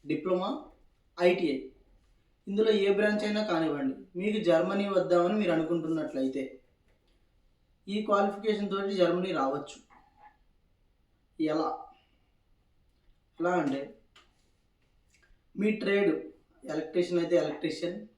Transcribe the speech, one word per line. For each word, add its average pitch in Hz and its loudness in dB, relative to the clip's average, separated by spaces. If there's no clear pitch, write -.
డిప్లొమా, 180 -2
ఐటీఐ, 180 2
ఇందులో 214 2
ఏ 196 4
బ్రాంచ్ 208 2
అయినా 208 0
కానివ్వండి, 147 0
మీకు 208 0
జర్మనీ 185 2
వద్దామని 175 4
మీరు 175 0
అనుకుంటున్నట్లయితే 156 -2
ఈ 196 -6
క్వాలిఫికేషన్ 202 2
తోటి 196 -2
జర్మనీ 180 4
రావచ్చు. 143 -4
ఎలా, 156 0
ఎలా 175 0
అంటే 139 -2
మీ 208 0
ట్రేడ్, 196 2
ఎలక్ట్రీషియన్ 175 -2
అయితే 170 0
ఎలక్ట్రీషియన్ 175 -6